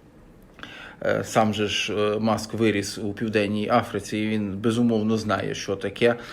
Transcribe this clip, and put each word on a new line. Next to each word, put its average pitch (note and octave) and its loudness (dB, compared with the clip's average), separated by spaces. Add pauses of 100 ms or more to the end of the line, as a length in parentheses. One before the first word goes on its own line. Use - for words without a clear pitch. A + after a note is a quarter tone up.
(1040)
Е, G#2+ 2
сам A2 2
же G#2 0
ж, - -2
е, G#2 0
Маск A2 0
виріс G#2 0
у G2+ -4
Південній G#2+ 0
Африці, A2 0
і G#2+ 0
він, G#2 -2
безумовно, A2+ 2
знає, G2+ -2
що - -4
таке A#2 2 (180)